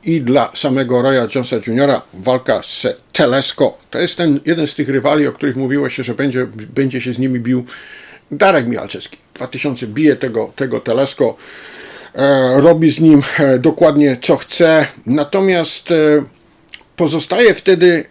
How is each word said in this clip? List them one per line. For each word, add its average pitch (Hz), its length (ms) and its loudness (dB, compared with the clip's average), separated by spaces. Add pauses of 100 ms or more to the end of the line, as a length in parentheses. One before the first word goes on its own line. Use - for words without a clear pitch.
i 165 180 0
dla 123 340 0
samego 127 460 0
Roya 127 340 2
Jonesa 127 200 -4 (120)
juniora, 127 340 0 (120)
walka 120 500 -2
z - 240 -8 (260)
Telesco. 135 640 0 (120)
To - 100 -8
jest 170 160 -4
ten, 151 300 0
jeden 160 220 -2
z - 80 -10
tych 135 140 -4
rywali, 143 380 0
o 131 40 -4
których 139 240 -4
mówiło 135 340 -2
się, 131 140 -8
że 120 100 -6
będzie, 127 340 -2 (260)
będzie 135 280 -2
się 127 120 -6
z 110 60 -8
nimi 127 200 -2
bił 123 260 -2 (680)
Darek 147 360 2
Michalczewski. 104 500 -8 (160)
Dwa - 140 -10
tysiące 127 400 -6
bije 135 280 2
tego, 110 400 -6
tego 120 240 -4
Telesco, 123 560 -2 (800)
e, 135 460 2
robi 160 300 6
z 127 80 -6
nim, 156 240 6 (160)
e, 135 200 2
dokładnie 147 640 2
co 156 160 2
chce. 160 500 2 (180)
Natomiast, 170 840 -2
e, 151 320 4 (720)
pozostaje 180 580 2
wtedy 175 580 2